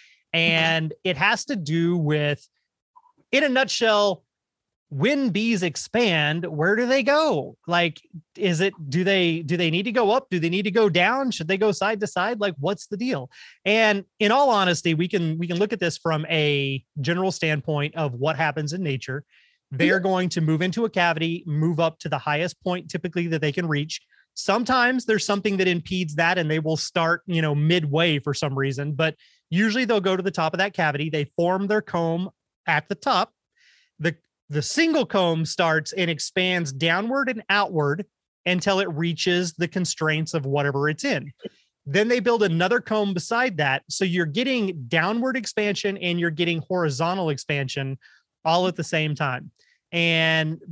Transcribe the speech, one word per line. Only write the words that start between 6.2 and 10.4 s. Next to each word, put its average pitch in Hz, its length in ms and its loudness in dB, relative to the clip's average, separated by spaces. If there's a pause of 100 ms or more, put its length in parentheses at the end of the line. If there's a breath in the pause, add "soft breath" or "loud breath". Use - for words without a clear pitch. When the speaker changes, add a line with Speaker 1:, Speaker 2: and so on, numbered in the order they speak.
Speaker 1:
where 160 320 0
do 240 80 0
they 262 180 2
go? 277 540 0 (100)
Like, 170 360 0 (340)
is 175 240 0
it, 190 140 0 (160)
do 175 140 0
they, 175 360 2
do 165 160 -2
they 170 140 0
need 175 140 0
to 233 80 -4
go 214 180 2
up? 247 200 0
Do 180 100 0